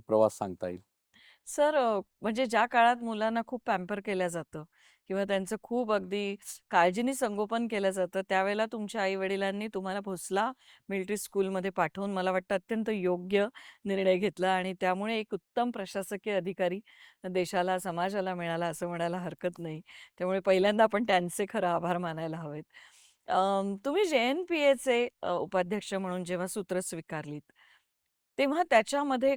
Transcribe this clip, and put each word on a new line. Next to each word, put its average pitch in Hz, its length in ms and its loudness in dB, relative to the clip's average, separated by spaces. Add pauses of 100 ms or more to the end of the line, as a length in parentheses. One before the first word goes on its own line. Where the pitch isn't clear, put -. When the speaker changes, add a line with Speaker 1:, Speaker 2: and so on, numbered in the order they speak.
Speaker 1:
प्रवास 110 320 4
सांगता 92 300 -6
येईल. 90 120 -10 (640)
Speaker 2:
सर, 302 280 2
अ, 226 260 2 (200)
म्हणजे 226 260 -2
ज्या 226 200 2
काळात 240 360 6
मुलांना 226 440 -2
खूप 240 200 -8
पॅम्पर 196 380 -2
केलं 185 240 0
जातं 160 360 -8 (440)
किंवा 196 160 0
त्यांचं 196 380 -2
खूप 233 300 0
अगदी 202 440 -2 (340)
काळजीने 196 440 4
संगोपन 220 540 -2
केलं 196 220 0
जातं, 190 380 -2
त्यावेळेला 202 380 2
तुमच्या 214 360 -6
आईवडिलांनी 196 640 -2
तुम्हाला 190 320 -6
भोसला 196 520 -2 (360)
मिलिटरी 196 280 -4
स्कूलमध्ये 190 540 -2
पाठवून 190 400 -2
मला 185 220 0
वाटतं 185 220 0
अत्यंत 220 340 -2
योग्य 185 600 0 (360)
निर्णय 190 320 2
घेतला 185 340 0
आणि 185 300 0
त्यामुळे 202 400 0
एक 208 140 -8
उत्तम 240 360 -2
प्रशासकीय 202 640 -4
अधिकारी 180 440 0 (500)
देशाला, 185 480 0
समाजाला 185 560 -2
मिळाला 170 320 -2
असं 170 200 -6
म्हणायला 170 320 -2
हरकत 175 400 -6
नाही. 160 220 -8 (380)
त्यामुळे 185 220 -2
पहिल्यांदा 202 440 6
आपण 220 200 2
त्यांचे 185 440 2
खरं 190 180 -2
आभार 170 320 0
मानायला 160 380 -6
हवेत. 151 260 -10 (640)
अम, 196 560 2
तुम्ही 330 200 2
जेएनपीएचे, 277 1040 2 (140)
अ, - 100 -2
उपाध्यक्ष 185 640 -2
म्हणून 185 300 -4
जेव्हा 180 220 -2
सूत्र 185 340 -4
स्वीकारलीत, 156 720 -8 (880)
तेव्हा 285 320 2
त्याच्यामध्ये 269 680 2